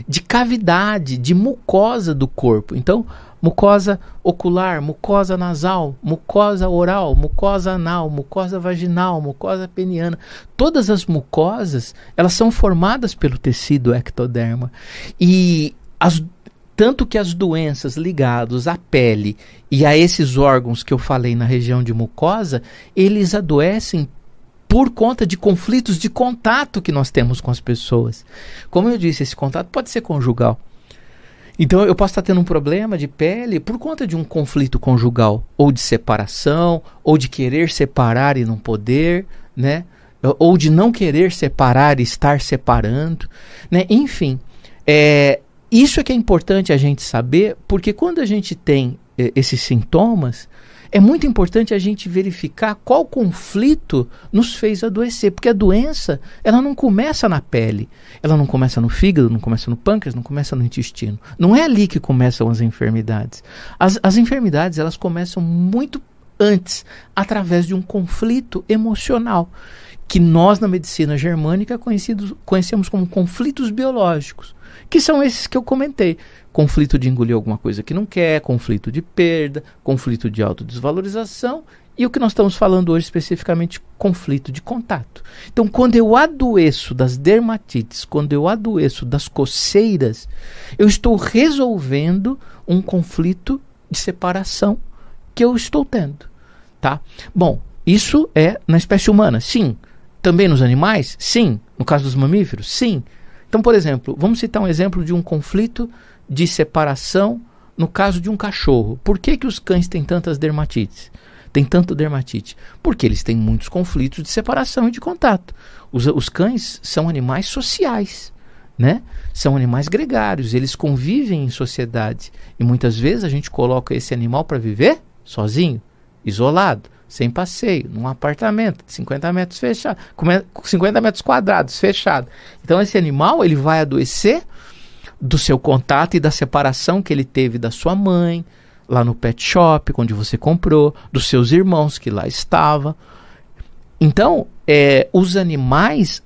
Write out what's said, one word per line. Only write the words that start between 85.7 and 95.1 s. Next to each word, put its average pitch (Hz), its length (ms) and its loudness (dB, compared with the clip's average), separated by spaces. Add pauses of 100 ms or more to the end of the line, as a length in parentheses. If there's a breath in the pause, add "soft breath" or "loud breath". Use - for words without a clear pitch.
eu 226 200 6
adoeço 247 800 2
das 127 240 0
dermatites, 208 840 0
quando 147 300 -2
eu 147 160 0
adoeço 202 560 -2
das 135 240 -4
coceiras, 147 960 -2 (500 loud breath)
eu 208 100 6
estou 226 280 4
resolvendo 202 1200 0 (300 soft breath)
um 180 140 2
conflito 180 800 -4 (280)
de - 80 -6
separação 190 800 -2 (560 soft breath)